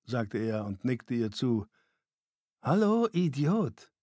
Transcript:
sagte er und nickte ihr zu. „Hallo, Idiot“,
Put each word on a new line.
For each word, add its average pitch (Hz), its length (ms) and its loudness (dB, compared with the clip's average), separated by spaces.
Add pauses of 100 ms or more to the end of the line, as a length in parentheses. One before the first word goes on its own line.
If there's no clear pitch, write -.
sagte 113 340 -4
er 110 280 -2
und 98 180 -6
nickte 127 300 -2
ihr 113 180 -2
zu. 113 340 0 (960)
„Hallo, 214 500 4
Idiot“, 165 800 0 (120)